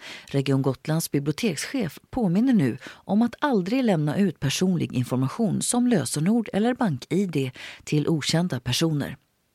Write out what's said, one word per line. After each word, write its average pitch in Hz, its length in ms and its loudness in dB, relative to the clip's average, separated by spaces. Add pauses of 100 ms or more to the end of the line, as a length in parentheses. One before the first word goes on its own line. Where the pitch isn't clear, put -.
(260)
Region 135 360 0
Gotlands 147 500 -2
bibliotekschef 156 880 -4 (100)
påminner 226 440 2
nu 135 240 2 (100)
om - 340 -2
att 233 180 0
aldrig 247 440 2
lämna 156 340 2
ut 190 220 0
personlig 143 540 0
information 131 680 0
som 247 260 0
lösenord 196 680 0
eller 220 200 2
bank-I 185 520 -2
D 139 260 -2 (320)
till 147 240 0
okända 160 520 0
personer. 139 580 -2 (380)